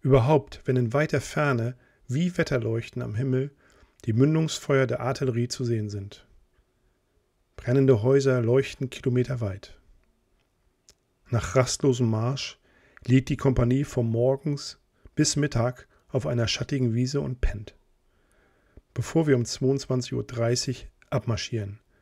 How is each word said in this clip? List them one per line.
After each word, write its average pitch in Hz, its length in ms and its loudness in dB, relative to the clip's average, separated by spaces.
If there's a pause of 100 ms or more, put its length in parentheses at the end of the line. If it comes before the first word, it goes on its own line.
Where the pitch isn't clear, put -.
Überhaupt, 139 640 4
wenn 127 100 0
in 120 180 0
weiter 147 280 0
Ferne, 127 540 -2 (320)
wie 175 300 -2
Wetterleuchten 117 640 -2
am 113 140 -8
Himmel, 131 360 -2 (540)
die 113 80 -2
Mündungsfeuer 143 760 2
der 123 140 -4
Artillerie 123 460 -2
zu - 160 -6
sehen 110 260 -2
sind. 101 380 -12 (1300)
Brennende 131 460 4
Häuser 131 400 4
leuchten 127 480 0
kilometerweit. 120 920 -4 (1500)
Nach - 260 -2
rastlosem 123 540 2
Marsch 117 500 -4 (460)
liegt 127 240 4
die 143 80 -2
Kompanie 131 460 2
von 123 240 -2
morgens 135 720 -2 (360)
bis 151 200 2
Mittag 127 520 -2 (220)
auf 127 180 -2
einer 120 200 0
schattigen 127 460 -2
Wiese 131 280 -2
und 131 200 -6
pennt, - 340 -2 (1160)
bevor 156 340 0
wir 139 80 6
um 120 100 0
zweiundzwanzig 131 680 -2
Uhr 117 100 -4
dreißig 120 680 -4 (200)
abmarschieren, 110 720 -4 (220)